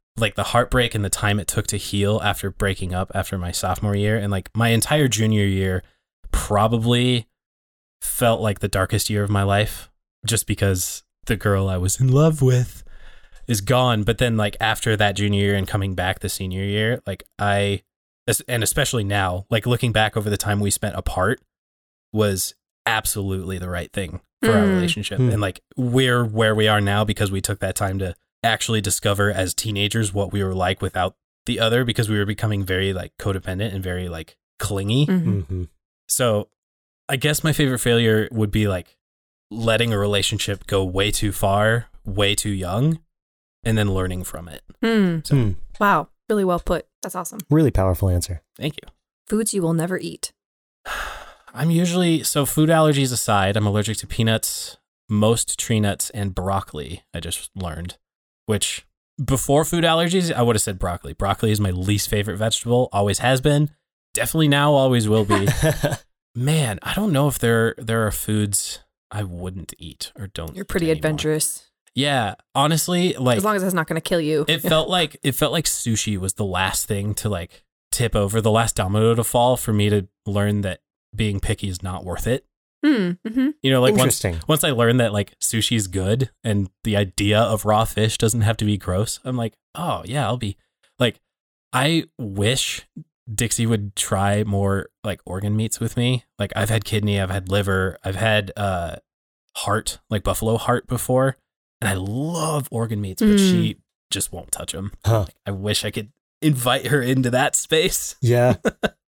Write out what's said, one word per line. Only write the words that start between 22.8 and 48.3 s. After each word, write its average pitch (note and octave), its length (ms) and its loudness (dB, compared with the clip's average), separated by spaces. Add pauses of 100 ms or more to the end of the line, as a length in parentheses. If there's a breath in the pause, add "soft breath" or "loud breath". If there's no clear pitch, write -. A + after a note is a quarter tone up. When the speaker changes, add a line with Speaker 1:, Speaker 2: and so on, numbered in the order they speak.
Speaker 1:
absolutely F#2+ 720 -2
the F2+ 100 -8
right F2 240 -6
thing F#2 280 -6 (220)
for - 100 4
our G#2 140 6
Speaker 2:
Mm. - 80 2
Speaker 1:
relationship. G#2+ 440 -2
Speaker 3:
Hmm. B2+ 120 4
Speaker 1:
And, G2+ 100 0
like, G2 200 -4 (160)
we're B2 480 2
where A2 300 2
we G#2+ 140 4
are G#2 120 4
now G2+ 240 2
because G#2 260 -2
we F#2+ 100 -2
took G2+ 200 -4
that F#2+ 140 -2
time G2 240 -2
to F#2 160 -4 (300)
actually A2+ 360 0
discover G2+ 500 0
as F#2 240 -2
teenagers G#2 600 -2
what G2 180 -2
we G2+ 120 0
were F#2+ 100 -2
like F#2 280 0
without F#2 340 -2 (300)
the A#2 120 -2
other, A2+ 260 2
because A#2 240 -2
we G#2+ 100 0
were G2+ 80 0
becoming G#2 380 -2
very, F#2+ 280 -2
like, F2 260 -8
codependent F#2+ 560 -4
and F#2+ 80 -6
very, F2+ 260 -6
like, E2+ 280 -12 (220)
clingy. G#2+ 480 0
Speaker 2:
Mm-hmm. F3 240 0 (100)
Speaker 3:
Mm-hmm. F2+ 240 -6 (440)
Speaker 1:
So G#2+ 400 0 (600)
I C#3 80 -2
guess D3 280 0
my D#3 80 2
favorite C3 260 2
failure A#2 540 2
would A2 180 0
be, G#2+ 180 0
like, F2+ 280 -6 (540)
letting A2+ 420 0
a G2+ 60 0
relationship G2+ 680 -2
go F#2+ 180 0
way G2 280 0
too G#2 200 -2
far, G#2+ 540 2 (180)
way G2+ 300 0
too G#2+ 160 -2
young, G2+ 480 0 (640)
and A2 140 2
then G2+ 160 2
learning F#2 300 -2
from E2+ 240 -12
it. D2 140 -18 (200)
Speaker 2:
Hmm. G3+ 420 2
Speaker 1:
So D3 120 2
Speaker 3:
Hmm. A2 140 4 (300)
Speaker 2:
Wow. F#3+ 280 2 (200)
Really G#3 160 2
well F3 160 2
put. - 260 -2 (160)
That's - 140 -12
awesome. - 240 -10 (100)
Speaker 3:
Really D3+ 220 6
powerful F#2+ 360 2
answer. F2 340 -2 (140)